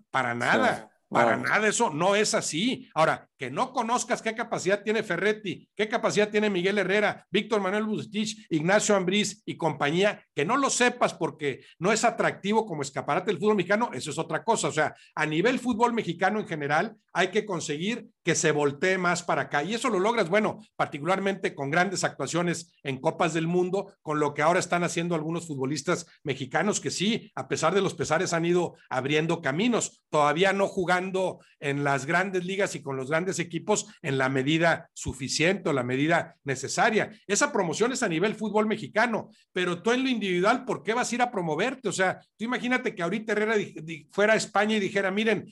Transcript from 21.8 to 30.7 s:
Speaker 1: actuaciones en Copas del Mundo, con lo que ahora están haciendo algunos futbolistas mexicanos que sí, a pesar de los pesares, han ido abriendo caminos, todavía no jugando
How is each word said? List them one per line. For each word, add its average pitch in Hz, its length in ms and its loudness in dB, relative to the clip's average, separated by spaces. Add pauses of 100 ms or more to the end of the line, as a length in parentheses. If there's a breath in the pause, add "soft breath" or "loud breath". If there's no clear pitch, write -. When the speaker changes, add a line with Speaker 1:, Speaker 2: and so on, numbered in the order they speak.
Speaker 1:
actuaciones 160 800 -2
en 131 200 -6
Copas 160 320 0
del 165 120 0
Mundo, 180 560 -2
con 151 180 -4
lo 147 140 0
que 147 80 -2
ahora 175 180 4
están 175 240 0
haciendo 170 320 -2
algunos 160 320 -4
futbolistas 147 580 -2 (180 soft breath)
mexicanos 151 560 0
que 139 120 -6
sí, 202 440 -2
a 131 120 -8
pesar 160 280 0
de 196 60 4
los 165 120 0
pesares, 165 400 0
han 165 120 0
ido 175 300 0 (140 soft breath)
abriendo 151 520 0
caminos, 180 680 -2
todavía 160 440 4
no 196 140 2
jugando 185 720 -2 (200 soft breath)